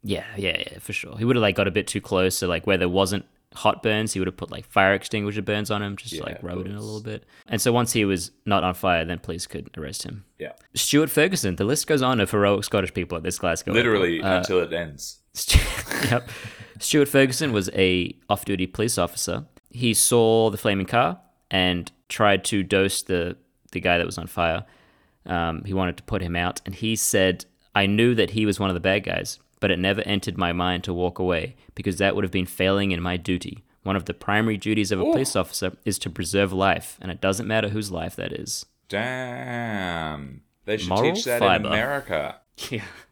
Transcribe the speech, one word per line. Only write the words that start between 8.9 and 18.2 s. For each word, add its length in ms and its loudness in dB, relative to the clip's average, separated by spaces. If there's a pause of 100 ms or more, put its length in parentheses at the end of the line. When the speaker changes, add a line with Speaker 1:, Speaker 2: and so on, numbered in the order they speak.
Speaker 1:
then 160 -4
police 280 -10
could 280 -12
arrest 280 -10
him. 200 -12 (140)
Speaker 2:
Yeah. 140 -10 (240)
Speaker 1:
Stuart 340 4
Ferguson, 460 2
the 80 0
list 240 0
goes 160 4
on 180 2
of 80 2
heroic 340 4
Scottish 300 0
people 240 -4
at 60 -8
this 160 -4
Glasgow 340 -2
Speaker 2:
Literally 440 4
Speaker 1:
airport. 160 0
Uh, 40 4
Speaker 2:
until 220 2
it 120 -2
ends. 460 -8 (160)
Speaker 1:
Stu-, 260 4 (260)
<laughs> 260 -2
yep. 180 0 (500)
Stuart 280 4
Ferguson 440 4
was 220 2
a 420 2 (140)